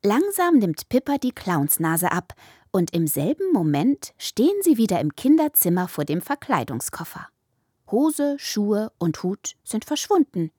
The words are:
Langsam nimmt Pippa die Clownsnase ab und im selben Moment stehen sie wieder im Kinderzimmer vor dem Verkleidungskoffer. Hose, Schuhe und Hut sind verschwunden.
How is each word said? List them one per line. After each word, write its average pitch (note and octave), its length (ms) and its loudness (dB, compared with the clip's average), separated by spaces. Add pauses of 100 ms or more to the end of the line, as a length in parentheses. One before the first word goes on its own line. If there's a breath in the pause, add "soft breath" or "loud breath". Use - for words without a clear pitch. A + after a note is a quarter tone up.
Langsam E4+ 560 2
nimmt F3+ 300 0
Pippa C4+ 300 0
die B3+ 140 -2
Clownsnase E3 800 0
ab - 220 -4 (360 soft breath)
und F3+ 240 0
im E3 120 2
selben C#4+ 460 -2
Moment E3+ 640 0
stehen G4 440 0
sie D#4+ 140 4
wieder A3 240 2
im D3+ 160 -2
Kinderzimmer C4 720 2
vor D3+ 160 -4
dem D#3 160 -2
Verkleidungskoffer. - 1080 -6 (600)
Hose, C#4+ 480 0
Schuhe G#3 600 -2
und E3 240 -2
Hut - 420 -6
sind - 220 -6
verschwunden. C#4+ 720 0